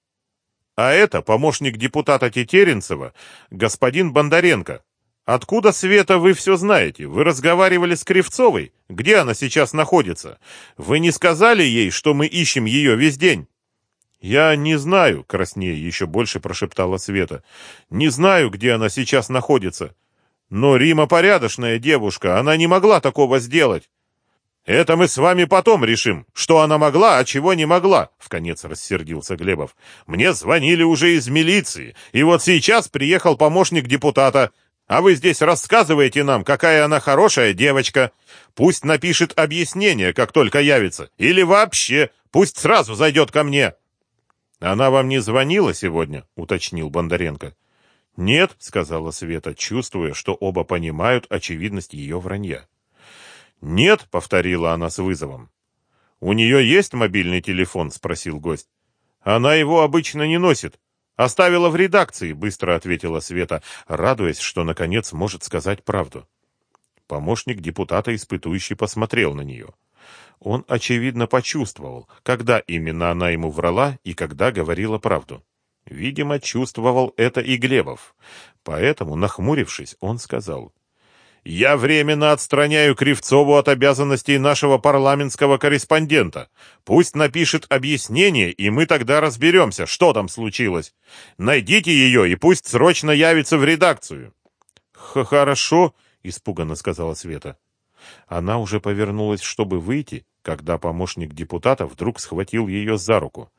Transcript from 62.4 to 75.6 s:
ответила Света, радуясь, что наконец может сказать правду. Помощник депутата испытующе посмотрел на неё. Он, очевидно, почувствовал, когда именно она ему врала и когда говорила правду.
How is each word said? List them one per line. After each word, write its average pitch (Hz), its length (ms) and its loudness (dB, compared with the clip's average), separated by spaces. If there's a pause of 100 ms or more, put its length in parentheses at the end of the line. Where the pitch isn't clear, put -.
ответила 82 460 -6
Света, 85 420 -6 (240)
радуясь, 87 520 -2
что - 260 -6
наконец 85 480 -4
может 90 320 -8
сказать 92 400 -8
правду. 85 420 -6 (800)
Помощник 95 540 -6
депутата 90 520 -6
испытующе 95 640 -8
посмотрел 107 580 -4
на 71 80 -10
неё. 65 280 -16 (720)
Он, 117 280 -4
очевидно, 120 600 -4
почувствовал, 101 800 -6 (160)
когда 117 360 0
именно 82 520 -4
она 87 200 -2
ему 82 180 -4
врала 87 540 -2
и 90 100 -10
когда 85 380 -4
говорила 98 460 -6
правду. 90 460 -6 (420)